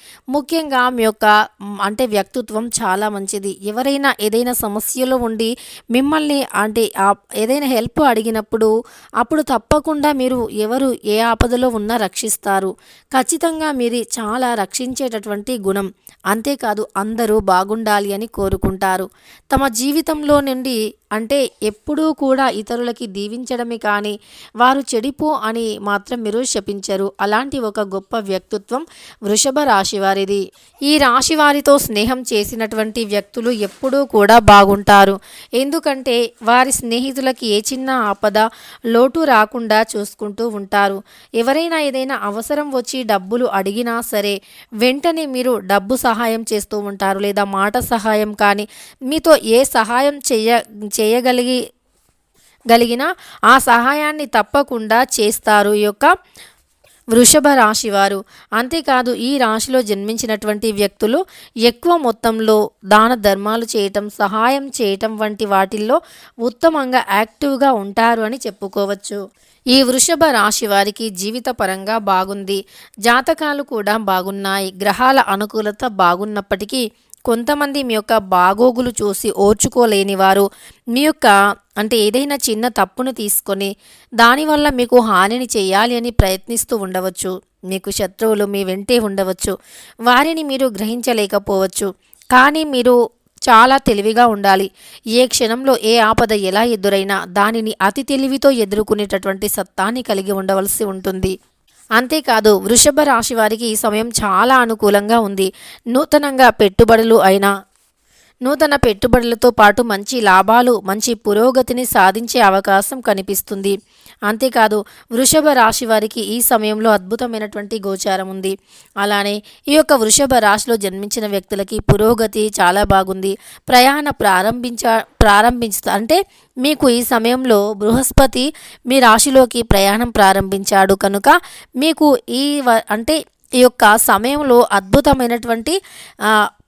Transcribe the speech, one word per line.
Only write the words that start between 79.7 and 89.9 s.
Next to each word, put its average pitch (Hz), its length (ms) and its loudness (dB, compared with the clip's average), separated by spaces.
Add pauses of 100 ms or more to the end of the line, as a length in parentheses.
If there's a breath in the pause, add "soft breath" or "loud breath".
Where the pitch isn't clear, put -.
వారు, 190 360 2 (380 loud breath)
మీ 240 120 -2
యొక్క, 302 260 0 (520)
అంటే, 220 180 -2
ఏదైనా 247 380 0 (160)
చిన్న 220 180 -2
తప్పును 240 440 -4
తీసుకొని 202 640 -6 (380 soft breath)
దానివల్ల 294 540 4
మీకు 247 320 4
హానిని 220 440 0 (120)
చేయాలి 202 400 0
అని 233 140 -6
ప్రయత్నిస్తూ 220 640 -2
ఉండవచ్చు. 185 680 -6 (220)
మీకు 190 260 -8
శత్రువులు 208 540 -2
మీ 202 200 -4
వెంటే 196 340 -2
ఉండవచ్చు, 196 600 -4 (420 loud breath)